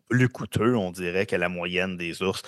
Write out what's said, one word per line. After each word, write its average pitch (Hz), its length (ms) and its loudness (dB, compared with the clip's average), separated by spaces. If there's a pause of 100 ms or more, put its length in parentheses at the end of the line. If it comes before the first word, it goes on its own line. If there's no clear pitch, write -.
plus 123 200 4
coûteux, 117 480 0
on 92 160 0
dirait, 90 340 -2
que - 80 -4
la 90 140 2
moyenne 90 480 -2
des 85 260 -6
Ours. 95 260 0